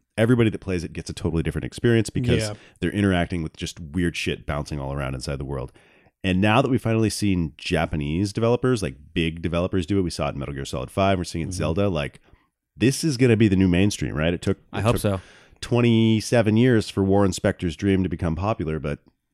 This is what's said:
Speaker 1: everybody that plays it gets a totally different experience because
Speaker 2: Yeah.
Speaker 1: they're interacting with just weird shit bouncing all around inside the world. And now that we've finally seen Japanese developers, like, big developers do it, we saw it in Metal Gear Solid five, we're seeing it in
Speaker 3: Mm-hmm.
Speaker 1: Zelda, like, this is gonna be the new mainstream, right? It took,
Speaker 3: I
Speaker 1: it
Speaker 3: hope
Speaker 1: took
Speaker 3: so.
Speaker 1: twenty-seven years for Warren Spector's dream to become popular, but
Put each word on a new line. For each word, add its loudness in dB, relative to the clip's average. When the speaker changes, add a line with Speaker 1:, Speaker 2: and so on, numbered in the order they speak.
Speaker 1:
everybody 4
that -4
plays -4
it -12
gets -10
a -10
totally -2
different -4
experience 0
because 0
Speaker 2:
Yeah. -6
Speaker 1:
they're -2
interacting 0
with -10
just -10
weird -2
shit -6
bouncing -6
all -6
around -6
inside -8
the -8
world. -8
And 2
now 4
that 0
we've 0
finally 0
seen -2
Japanese -2
developers, 0
like, -6
big -2
developers -2
do 0
it, 0
we -2
saw -4
it -8
in -8
Metal -8
Gear -8
Solid -8
five, 2
we're -4
seeing -8
it -4
in -8
Speaker 3:
Mm-hmm. -8
Speaker 1:
Zelda, 0
like, -6
this 0
is -2
gonna 4
be 6
the 4
new 6
mainstream, 2
right? 0
It -6
took, -2
Speaker 3:
I -6
Speaker 1:
it -4
Speaker 3:
hope 2
Speaker 1:
took -2
Speaker 3:
so. -2
Speaker 1:
twenty-seven 2
years 4
for 0
Warren 4
Spector's -2
dream 2
to 0
become -2
popular, -4
but -4